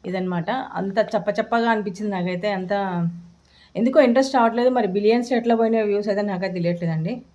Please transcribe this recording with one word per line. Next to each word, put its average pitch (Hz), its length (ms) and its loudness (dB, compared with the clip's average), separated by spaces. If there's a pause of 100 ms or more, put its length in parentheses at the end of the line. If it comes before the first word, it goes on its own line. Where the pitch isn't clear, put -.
ఇదన్నమాట. 180 460 -4 (260)
అంత 190 220 -4 (120)
చప్పచప్పగా 226 600 0
అనిపించింది 208 400 -4
నాకైతే, 180 400 -2
అంత 185 220 -4 (1000)
ఎందుకో 254 260 4
ఇంట్రెస్ట్ 262 340 4
రావట్లేదు. 233 360 4
మరి 226 180 0
బిలియన్స్ 220 440 2
ఎట్లా 233 220 2
పోయినాయో 226 320 2
వ్యూస్ 208 220 0
అయితే 208 140 0
నాకైతే 185 320 -4
తెలియట్లేదండి. 170 580 -2 (220)